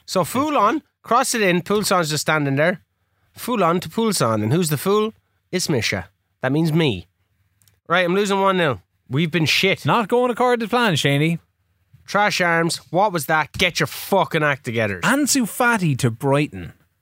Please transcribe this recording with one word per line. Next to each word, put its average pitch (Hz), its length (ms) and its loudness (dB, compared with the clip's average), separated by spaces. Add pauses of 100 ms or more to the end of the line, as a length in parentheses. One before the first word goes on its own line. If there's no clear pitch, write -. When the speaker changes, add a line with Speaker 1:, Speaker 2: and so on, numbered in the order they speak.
Speaker 1:
So 180 180 -2
Foulon, 269 560 0 (220)
cross 247 320 0
it 226 80 -2
in. 180 180 2
Poulsen's 190 480 0
just 151 140 -4
standing 143 340 0
there. 165 240 0 (560)
Foulon 185 460 0
to - 80 -14
Poulsen. 143 520 0
And 110 80 -2
who's 160 200 0
the 147 80 -2
fool? 214 340 0 (380)
It's 180 180 -4
Misha. 110 400 -2 (320)
That 131 120 -2
means 156 200 0
me. 143 340 0 (800)
Right, 180 200 2
I'm 175 80 0
losing 196 260 0
one 190 160 2
nil. 151 240 0 (300)
We've 156 200 -2
been 165 140 0
shit. - 400 0
Speaker 2:
Not 185 240 0
going 247 220 2
according 240 360 0
to 185 40 -12
plan, 233 240 2
Shaney. 147 440 0 (680)
Speaker 1:
Trash 202 340 0
arms. 170 380 0 (120)
What 190 220 2
was 160 140 -4
that? 156 260 0
Get 180 260 -2
your 147 80 0
fucking 165 560 -2
act 147 220 0
together. 110 380 -2
Speaker 2:
Ansu 262 400 0
Fati 202 560 0
to 123 120 0
Brighton. 135 640 -2 (300)